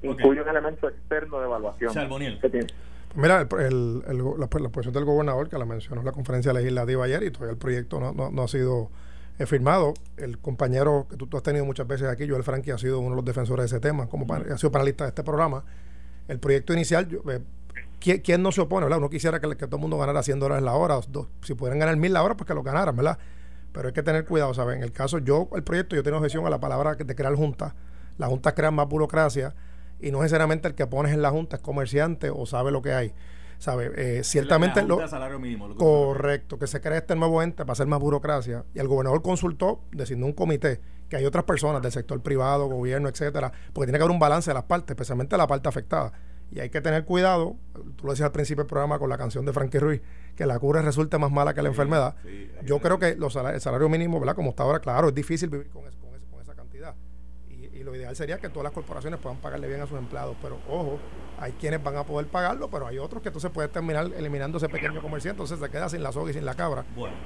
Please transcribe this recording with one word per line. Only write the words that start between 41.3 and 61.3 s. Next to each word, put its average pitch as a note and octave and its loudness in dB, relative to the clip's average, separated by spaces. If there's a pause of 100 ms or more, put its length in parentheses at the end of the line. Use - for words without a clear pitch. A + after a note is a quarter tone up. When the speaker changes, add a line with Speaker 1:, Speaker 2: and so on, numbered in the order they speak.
Speaker 3:
personas D3+ 2
del B2 0
sector B2+ -4
privado, C#3 2
gobierno, C3 0
etcétera, C#3 -2 (220)
porque C#3 0
tiene C3 2
que D3 6
haber F3 6
un E3+ 2
balance D#3+ 6
de C#3+ 2
las B2+ -2
partes, F3 0
especialmente C3 -2
la E3 6
parte C3+ 0
afectada, C3+ 0 (360)
y - -8
hay B2 -4
que D#3 -2
tener D#3 2
cuidado, F3+ 4 (400)
tú - -10
lo C#3 -2
decías C#3+ 2
al - 2
principio D3 0
del C#3 -4
programa D3 0
con C#3 0
la B2+ -2
canción B2+ -2
de C#3+ 0
Frankie C3+ 2
Ruiz, D3 2 (360)
que - 0
la B2 2
cura D3 4
resulte D#3 2
más D3 2
mala C#3+ 4
que D3 0
la D3 2
Speaker 2:
Sí, C3+ 0
Speaker 3:
enfermedad. C#3+ 2
Speaker 2:
sí, G2 -10
hay - -8
Speaker 3:
Yo C#3+ 2
Speaker 2:
que C#3 -2
Speaker 3:
creo F3 4
Speaker 2:
tener E3+ 4
Speaker 3:
que - -10
los C#3 0
sala-, C3 -2
el C3 -4
salario C#3 2
mínimo, E3 2
¿verdad? D#3 0
Como D3 0
está - -2
ahora, D3 4
claro, C#3+ 4
es C3+ 0
difícil D#3+ -2
vivir C#3+ -6
con C#3+ -12
ese, C3+ -12
con B2 -12
ese, C3 -10
con C3+ -10
esa C3+ -12
cantidad, C3 -10 (540)
y, C3 -10
y C3+ -10
lo C3 -8
ideal B2 -8
sería D#3 -4
que F#3+ -8
todas C#3+ -8
las C#3+ -6
corporaciones D3+ -8
puedan C3 -8
pagarle C#3 -6
bien C#3 -6
a C#3+ -6
sus C#3+ -6
empleados, C3 -6
pero B2+ -8 (120)
ojo, D3 -4 (420)